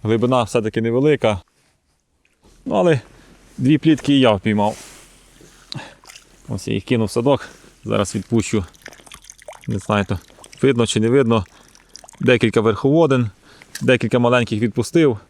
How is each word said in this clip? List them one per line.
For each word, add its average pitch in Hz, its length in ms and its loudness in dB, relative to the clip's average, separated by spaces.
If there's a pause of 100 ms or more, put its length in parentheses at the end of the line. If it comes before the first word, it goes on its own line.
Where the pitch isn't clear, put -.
Глибина 117 400 0
все-таки 110 380 -2
невелика. 117 600 0 (1300)
Ну, 240 80 -6
але 175 260 2 (580)
дві 139 200 2
плітки 143 360 2
і 139 60 4
я 117 120 6
впіймав. 104 440 -2 (1800)
Ось 104 160 -10
я 110 60 -4
їх 101 100 -6
кинув 113 220 -2
в - 40 -8
садок. 123 380 -2 (360)
Зараз 107 300 -4
відпущу. 107 500 -4 (1040)
Не 107 100 -6
знаю, 104 260 -2
то 90 140 -6 (440)
видно 120 240 2
чи - 140 -4
не 110 80 0
видно. 117 360 2 (760)
Декілька 117 400 2
верховодин, 131 680 2 (520)
декілька 123 360 2
маленьких 120 420 0
відпустив. 123 580 0 (120)